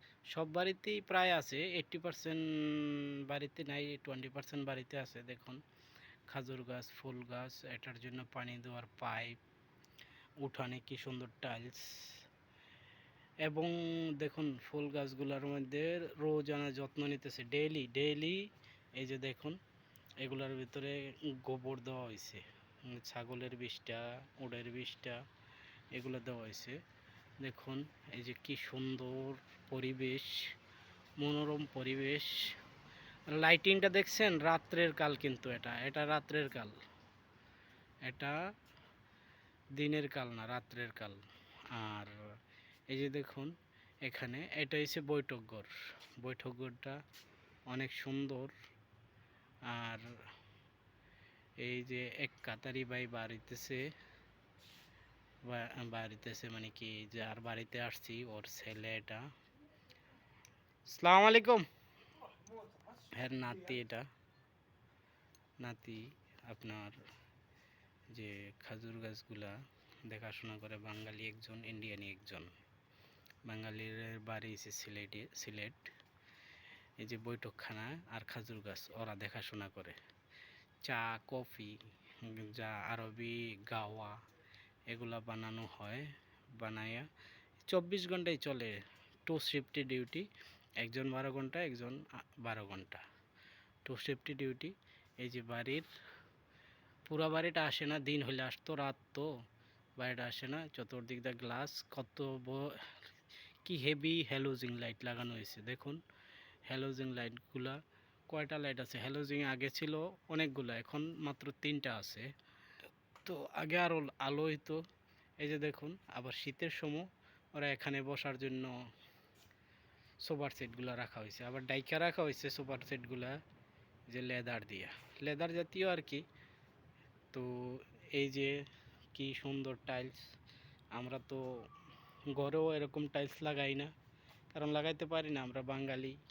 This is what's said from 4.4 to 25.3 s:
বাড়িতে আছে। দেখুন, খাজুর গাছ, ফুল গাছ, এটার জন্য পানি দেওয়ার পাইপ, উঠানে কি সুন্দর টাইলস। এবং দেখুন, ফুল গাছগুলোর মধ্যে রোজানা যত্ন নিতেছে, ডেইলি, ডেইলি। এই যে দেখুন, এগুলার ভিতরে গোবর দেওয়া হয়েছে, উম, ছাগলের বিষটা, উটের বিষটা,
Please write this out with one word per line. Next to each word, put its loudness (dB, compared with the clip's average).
বাড়িতে -2
আছে। -6
দেখুন, -10
খাজুর -4
গাছ, -4
ফুল -8
গাছ, -6
এটার -8
জন্য -8
পানি -4
দেওয়ার -8
পাইপ, -2
উঠানে -2
কি -6
সুন্দর -4
টাইলস। -4
এবং 4
দেখুন, 0
ফুল 0
গাছগুলোর 0
মধ্যে 2
রোজানা 4
যত্ন 0
নিতেছে, -2
ডেইলি, 4
ডেইলি। 2
এই -2
যে -2
দেখুন, -2
এগুলার -2
ভিতরে -4
গোবর 0
দেওয়া -4
হয়েছে, -8
উম, -8
ছাগলের -6
বিষটা, -4
উটের -6
বিষটা, -6